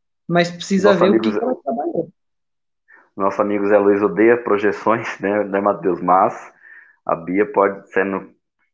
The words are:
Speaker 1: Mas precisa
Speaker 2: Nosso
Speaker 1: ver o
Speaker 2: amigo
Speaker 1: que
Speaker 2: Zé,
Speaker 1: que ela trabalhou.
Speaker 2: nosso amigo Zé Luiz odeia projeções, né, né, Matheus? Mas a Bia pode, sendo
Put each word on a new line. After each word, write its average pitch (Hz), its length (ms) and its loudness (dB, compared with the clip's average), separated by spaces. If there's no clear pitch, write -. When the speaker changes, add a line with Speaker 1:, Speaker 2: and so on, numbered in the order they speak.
Speaker 1:
Mas 170 240 0
precisa 196 380 0
Speaker 2:
Nosso 190 140 4
Speaker 1:
ver 175 40 4
o 190 40 4
Speaker 2:
amigo 151 140 2
Speaker 1:
que 220 100 0
Speaker 2:
Zé, - 40 -2
Speaker 1:
que - 60 -4
ela 254 120 -4
trabalhou. 240 540 -6
Speaker 2:
nosso 98 280 -2
amigo 101 260 -2
Zé 104 100 6
Luiz 101 240 4
odeia 107 400 4
projeções, 107 760 -2
né, 101 240 -2
né, 98 160 -4
Matheus? 92 420 -2
Mas 92 320 2
a - 100 -2
Bia 90 360 -2
pode, 98 400 -2
sendo 95 400 -4